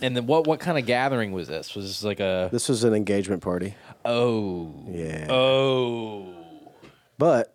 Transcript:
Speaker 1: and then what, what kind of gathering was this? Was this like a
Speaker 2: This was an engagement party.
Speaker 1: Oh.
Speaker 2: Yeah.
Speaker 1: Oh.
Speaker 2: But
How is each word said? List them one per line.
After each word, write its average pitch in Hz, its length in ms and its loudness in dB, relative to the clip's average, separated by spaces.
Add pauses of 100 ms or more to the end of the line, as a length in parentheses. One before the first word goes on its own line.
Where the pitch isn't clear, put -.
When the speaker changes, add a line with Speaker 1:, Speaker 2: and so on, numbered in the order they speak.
Speaker 1:
and 127 140 -2
then 120 120 -2
what, 156 200 4
what 156 120 2
kind 170 180 0
of 127 80 0
gathering 120 460 2
was 90 160 -4
this? 78 280 -8
Was 98 100 -8
this 95 180 -8
like 104 160 -2
a 92 320 0
Speaker 2:
This 120 180 0
was 117 140 0
an 113 100 6
engagement 101 480 0
party. 92 340 -4 (300)
Speaker 1:
Oh. 110 840 -2
Speaker 2:
Yeah. 82 420 -6
Speaker 1:
Oh. 127 1040 0 (840)
Speaker 2:
But 143 380 4